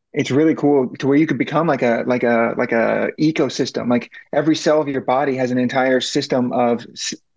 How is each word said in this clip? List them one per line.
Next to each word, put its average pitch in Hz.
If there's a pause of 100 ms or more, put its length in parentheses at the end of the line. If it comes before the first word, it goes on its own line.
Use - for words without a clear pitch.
(140)
it's 139
really 151
cool 143 (100)
to 135
where 139
you 156
could 151
become 147
like 139
a, 120
like 123
a, 117
like 123
a 110
ecosystem. 139
Like, 123 (220)
every 147
cell 156
of 143
your 135
body 131
has 127
an 127
entire 127
system 131
of 120
s-, - (240)